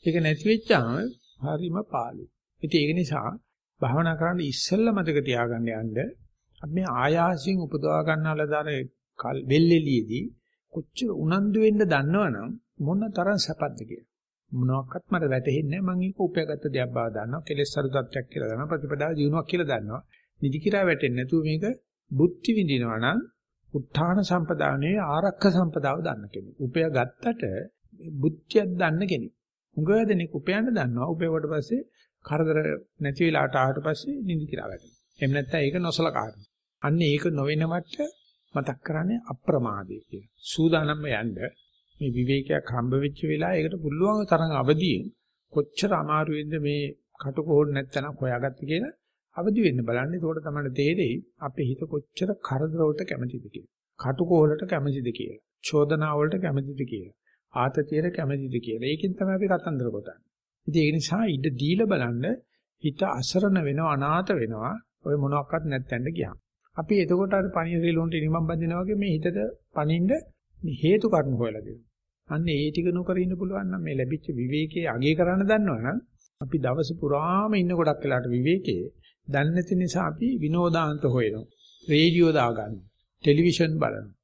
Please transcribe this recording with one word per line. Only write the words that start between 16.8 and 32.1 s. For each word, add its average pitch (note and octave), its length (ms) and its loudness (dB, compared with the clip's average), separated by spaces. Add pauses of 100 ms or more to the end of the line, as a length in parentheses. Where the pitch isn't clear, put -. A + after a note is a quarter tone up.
බව A#2+ 200 -2
දන්නවා. A2+ 320 -6
කෙලෙස් C#3+ 300 -2
අඩු C#3 180 -2
තත්ත්වයක් C3 360 -4
කියලා B2+ 220 -6
දන්නවා. B2 220 -4
ප්‍රතිපදාව D3 440 -4
දිනුවක් D3 320 0
කියලා F3 240 -2
දන්නවා. A2 320 -4 (380)
නිදි C#3 200 0
කිරා G3+ 240 2
වැටෙන්නේ C#3 340 2
නැතුව C3+ 240 0
මේක D#3 220 -2 (460)
බුද්ධි D#3 420 2
විඳිනවා C3 460 2
නම් C3+ 200 2 (540)
උත්ථාන D#3 480 0
සම්පදානේ D#3 840 0
ආරක්ෂ F3 520 2
සම්පදාව D#3 440 2
දන්න B2+ 300 -6
කෙනෙක්. G2 300 -14
උපයාගත්තට D3+ 840 -2 (720)
බුද්ධියක් D#3+ 560 0
දන්න F3 340 2
කෙනෙක්. E3 280 -2 (440)
හුඟ D#3 160 2 (100)
දෙනෙක් F#3 300 2
උපයන්න F#3+ 340 0
දන්නවා. C3+ 420 0
උපයවට D#3+ 400 -2
පස්සේ D#3+ 340 -2 (420)